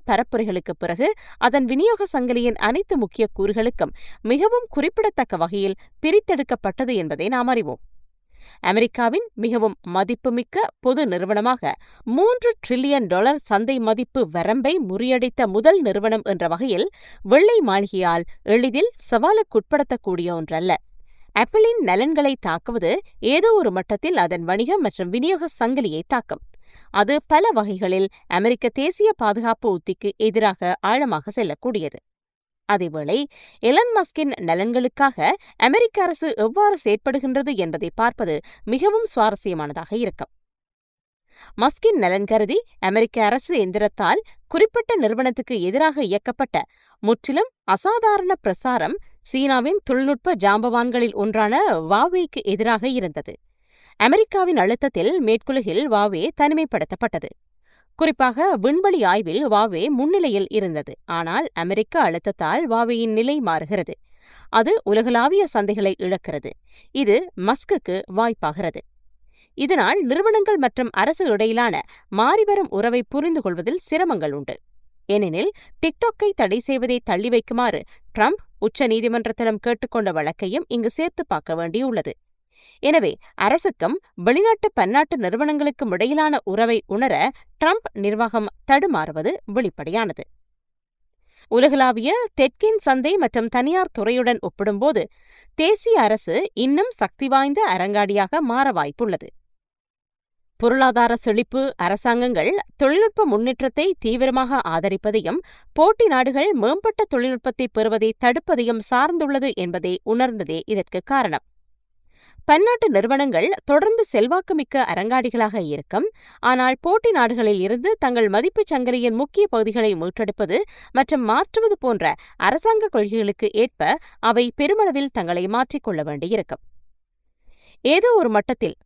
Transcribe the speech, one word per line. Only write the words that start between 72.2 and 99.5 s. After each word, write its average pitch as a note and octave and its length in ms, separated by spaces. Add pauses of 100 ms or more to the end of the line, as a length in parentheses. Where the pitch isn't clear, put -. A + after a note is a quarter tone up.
உறவை A#3 400
புரிந்து D#4 320
கொள்வதில் F#3 380 (120)
சிரமங்கள் C#4+ 400
உண்டு. C#3+ 280 (460)
ஏனெனில், G3+ 460 (340)
TikTok-ஐ G#4 500
தடை G#3+ 240
செய்வதை B3 440
தள்ளி G#3 260
வைக்குமாறு A#3 520 (360)
ட்ரம்ப் B3+ 240 (180)
உச்ச A#3 280
நீதிமன்றத்திடம் A3+ 760
கேட்டுக்கொண்ட A#3+ 460
வழக்கையும் F3 560
இங்கு A#3 220
சேர்த்து E4 360
பார்க்க D#3+ 300
வேண்டியுள்ளது. E3+ 600 (640)
எனவே, C#4+ 380 (180)
அரசுக்கும் C4 640 (160)
வெளிநாட்டு G4 580
பன்னாட்டு C4 440
நிறுவனங்களுக்கும் C#4 760
இடையிலான D4 520
உறவை A3+ 440
உணர G#3 440 (340)
ட்ரம்ப் F#4+ 280
நிர்வாகம் G#3+ 540 (240)
தடுமாறுவது G3 640 (120)
வெளிப்படையானது. G3+ 800 (1200)
உலகளாவிய C4 800 (140)
தெற்கின் G#4+ 360
சந்தை C#4+ 400
மற்றும் A#3+ 300
தனியார் D4+ 420 (100)
துறையுடன் A#3 400
ஒப்பிடும்போது G3+ 680 (480)
தேசிய G#4 460
அரசு A3 520
இன்னும் D4 420
சக்தி - 320
வாய்ந்த C4+ 380 (120)
அரங்காடியாக G3+ 640
மாற C4 320
வாய்ப்புள்ளது. F3 560 (1300)